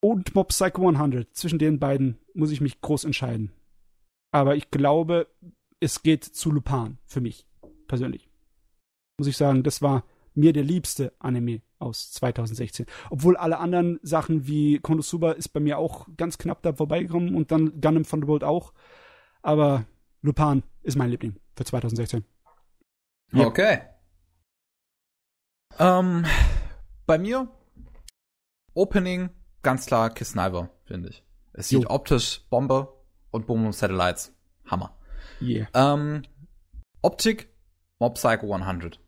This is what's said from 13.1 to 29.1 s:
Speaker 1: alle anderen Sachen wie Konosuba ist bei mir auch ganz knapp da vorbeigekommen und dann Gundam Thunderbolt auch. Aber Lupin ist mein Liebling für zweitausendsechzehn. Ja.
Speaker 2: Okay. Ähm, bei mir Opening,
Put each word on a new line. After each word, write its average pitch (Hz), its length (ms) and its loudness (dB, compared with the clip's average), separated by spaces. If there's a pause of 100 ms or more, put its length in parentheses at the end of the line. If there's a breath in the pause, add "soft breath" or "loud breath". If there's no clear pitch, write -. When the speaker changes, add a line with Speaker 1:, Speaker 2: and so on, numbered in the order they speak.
Speaker 1:
alle 165 240 0
anderen 175 420 0
Sachen 156 460 0
wie 147 320 2
Konosuba 160 540 0
ist - 160 -8
bei - 100 -6
mir 147 180 0
auch - 380 -6
ganz - 220 -6
knapp - 260 -6
da 165 100 0
vorbeigekommen 170 640 -2
und 160 160 0
dann 156 300 2
Gundam 156 220 4
Thunderbolt 151 400 -2
auch. 160 300 -2 (680 soft breath)
Aber 143 440 2 (360)
Lupin 143 420 2 (200)
ist 135 120 -4
mein 131 140 2
Liebling 110 260 -6 (220)
für 123 80 -6
zweitausendsechzehn. 113 580 -4 (1080)
Ja. 127 120 6
Speaker 2:
Okay. 180 360 2 (2000)
Ähm, 180 460 4 (800 loud breath)
bei 160 120 4
mir 233 320 -4 (1200)
Opening, 180 560 0 (340)